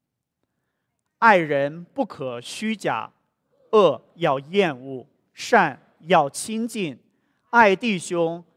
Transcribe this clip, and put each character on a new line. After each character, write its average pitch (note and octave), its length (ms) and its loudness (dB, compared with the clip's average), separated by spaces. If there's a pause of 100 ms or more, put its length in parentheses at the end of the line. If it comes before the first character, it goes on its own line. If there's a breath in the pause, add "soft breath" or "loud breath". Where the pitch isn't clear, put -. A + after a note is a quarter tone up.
(1200)
爱 A3 180 6
人 D3 480 -4
不 C4+ 200 -8
可 B2+ 340 -10
虚 G#3+ 360 -8
假， A#2+ 360 -6 (600)
恶 F3+ 300 4 (140)
要 D3+ 240 -2
厌 D#3+ 400 -2
恶， C3 260 -14 (280)
善 E3+ 440 0 (240)
要 D#3+ 280 2
亲 A3 360 -8
近； F#3 320 -8 (520)
爱 A3 260 4
弟 G3+ 240 -2
兄 E3+ 420 -4 (160)